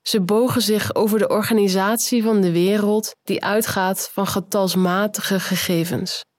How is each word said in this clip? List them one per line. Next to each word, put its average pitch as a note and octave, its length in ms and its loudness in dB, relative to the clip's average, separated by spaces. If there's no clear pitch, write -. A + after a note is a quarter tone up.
ze A3 200 -2
bogen A3+ 400 2
zich G#3 340 0
over G#3+ 240 2
de G3+ 100 0
organisatie G#3 920 2
van G#3+ 180 2
de F3+ 100 2
wereld G#3 720 0
die - 200 -4
uitgaat G3 680 -2
van G3 140 -2
getalsmatige F#3+ 1120 0
gegevens. F3+ 840 -4